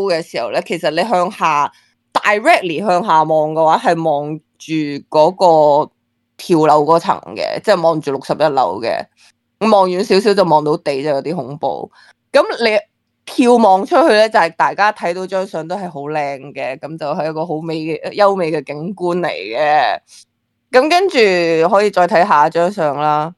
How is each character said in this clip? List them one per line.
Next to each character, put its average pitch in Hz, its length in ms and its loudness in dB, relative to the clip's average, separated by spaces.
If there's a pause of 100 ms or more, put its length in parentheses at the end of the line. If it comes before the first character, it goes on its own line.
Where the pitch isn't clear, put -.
嘅 175 200 -2
時 - 180 -10
候 113 100 -6
咧， 151 160 -2
其 175 120 -6
實 170 120 -2
你 156 60 -4 (120)
向 180 220 0
下， 156 400 -2 (420)
directly 208 720 0
向 180 200 0
下 160 180 4
望 156 300 0
嘅 160 120 0
話， 160 140 4
係 170 240 0
望 151 340 -4 (220)
住 - 140 -12 (360)
嗰 156 220 4 (560)
個 - 60 -18 (440)
跳 170 300 0
樓 147 180 4
嗰 165 140 4
層 170 180 -2 (200)
嘅， 55 260 -6
即 - 80 -2
係 185 100 2
望 165 200 0
住 143 120 -6
六 135 120 -6
十 - 80 -4
一 - 40 -4
樓 131 440 0
嘅。 98 260 -6 (540)
咁 214 120 0
望 190 160 4
遠 180 140 -4
少 202 160 2
少 208 160 2
就 196 100 2
望 151 200 2
到 151 120 0
地， 143 260 -6
就 151 80 -4
有 135 120 -2
啲 147 140 -6
恐 139 220 -10
怖。 82 320 -8 (420)
咁 285 100 4 (220)
你 214 140 2 (480)
眺 247 360 2
望 190 240 4
出 349 160 -4
去 330 60 4
咧， 220 200 4
就 214 120 2
係 165 160 0
大 151 180 0
家 208 180 0
睇 185 220 -4
到 185 100 -8
張 190 220 -4
相 160 220 -10
都 180 80 -6
係 190 120 -8
好 139 140 -12
靚 143 500 -8
嘅， 135 280 -8
咁 156 180 -12
就 160 80 -8
係 160 240 -4
一 - 20 -8
個 156 140 -6
好 156 140 -6
美 160 160 -8
嘅， 156 400 -8
優 202 180 4
美 170 160 -2
嘅 156 140 -4
景 151 300 -10
觀 175 260 -4
嚟 165 80 -4
嘅。 113 720 0 (720)
咁 269 180 4
跟 359 180 2
住 175 640 2
可 208 120 4
以 208 60 0
再 180 180 2
睇 175 180 4
下 151 220 4
一 - 20 -4
張 170 220 0
相 151 280 -2
啦 151 380 -2